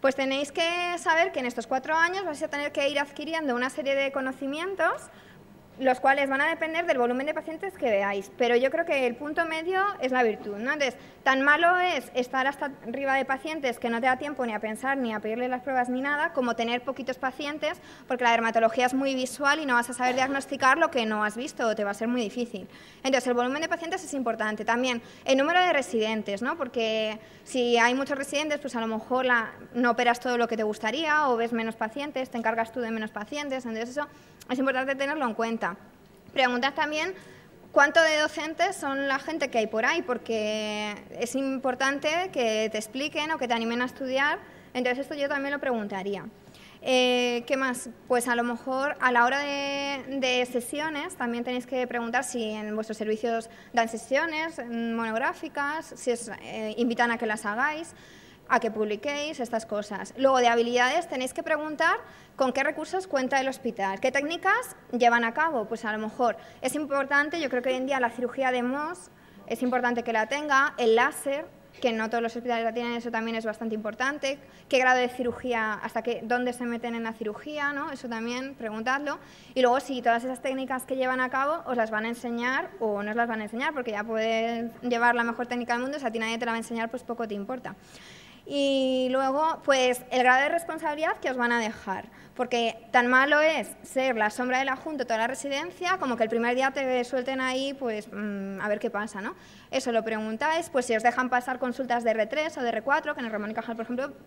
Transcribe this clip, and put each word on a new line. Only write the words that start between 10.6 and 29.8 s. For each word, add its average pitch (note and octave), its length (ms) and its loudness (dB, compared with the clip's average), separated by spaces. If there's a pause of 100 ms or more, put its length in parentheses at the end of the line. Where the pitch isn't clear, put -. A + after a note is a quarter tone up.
Entonces, C#4 200 0 (280)
tan C4+ 180 4
malo D#4+ 380 6
es F4+ 340 0
estar B3+ 340 0
hasta C#4 240 -2 (160)
arriba C4 280 -2
de C4+ 100 2
pacientes C4+ 540 -2
que A#3+ 100 -2
no A#3 100 0
te A3+ 60 -2
da C4 140 4
tiempo C#4+ 260 -4
ni A#3 80 -4
a G#3+ 60 -2
pensar, A3+ 400 -2
ni A#3 160 -2
a G#3 60 -4
pedirle A3+ 280 -2
las B3+ 140 -4
pruebas, B3+ 260 0
ni B3+ 140 -2
nada, D4 320 0
como A#3+ 200 0
tener A#3+ 280 -2
poquitos B3+ 340 -6
pacientes, D4 640 -4 (260)
porque B3 180 -2
la A#3 80 8
dermatología A3+ 520 4
es B3 80 4
muy C4+ 220 0
visual C#4 440 0
y D#4+ 60 -4
no C4+ 80 2
vas A#3+ 160 4
a B3+ 60 -8
saber B3 220 2
diagnosticar C4+ 600 2
lo D#4+ 140 4
que A#3+ 160 0
no G#3+ 180 0
has G#3 100 0
visto B3+ 320 -4
o A3 80 4
te G#3+ 80 -2
va G3+ 100 0
a - 20 -2
ser A3+ 140 -2
muy B3 120 0
difícil. A3 480 -4 (340)
Entonces, C4 260 2
el B3 40 2
volumen B3 300 0
de D#4+ 80 -2
pacientes E4 340 -4
es - 80 -10
importante. A3 540 -2
También A#3+ 340 0 (240)
el C4 140 4
número E4 220 4
de F4+ 120 4
residentes, A3 680 0
¿no? D4 160 -2
Porque A3 600 -2 (240)
si A#3+ 360 2
hay A#3+ 160 6
muchos C4+ 240 -2
residentes, C#4+ 420 -2
pues B3+ 160 -6
a A#3 40 0
lo A3+ 60 -2
mejor A3+ 380 -2
la, A#3+ 280 2 (200)
no A#3+ 200 4